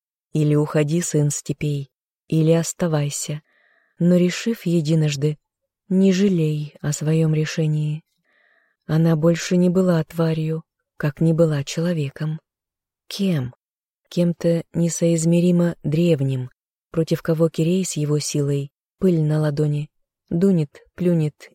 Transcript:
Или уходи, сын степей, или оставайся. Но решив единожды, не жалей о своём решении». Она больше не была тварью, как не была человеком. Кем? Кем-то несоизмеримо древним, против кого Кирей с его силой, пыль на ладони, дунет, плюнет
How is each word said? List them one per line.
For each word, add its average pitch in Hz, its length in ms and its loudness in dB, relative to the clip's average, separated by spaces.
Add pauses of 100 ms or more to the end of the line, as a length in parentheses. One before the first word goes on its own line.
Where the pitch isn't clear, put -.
(340)
Или 151 200 2
уходи, 151 460 0
сын 147 300 0
степей, 143 600 -6 (380)
или 160 240 2
оставайся. 151 880 -4 (580)
Но 175 180 4
решив 180 500 -2
единожды, 151 720 0 (500)
не 190 240 4
жалей 160 680 0
о 147 100 -2
своём 156 400 0
решении». 151 720 -2 (800)
Она 160 320 2
больше 165 400 0
не 180 140 4
была 175 340 2
тварью, 160 580 -4 (360)
как - 240 -4
не 165 100 4
была 156 320 2
человеком. 156 760 -4 (720)
Кем? 156 460 -2 (560)
Кем-то 170 520 0 (120)
несоизмеримо 170 1080 2
древним, 139 680 0 (400)
против 160 320 -2
кого 165 260 0
Кирей 175 340 0
с - 140 -8
его 151 220 -2
силой, 143 520 -2 (280)
пыль 175 240 2
на 151 180 0
ладони, 147 500 -2 (400)
дунет, 170 520 0 (120)
плюнет 170 600 -2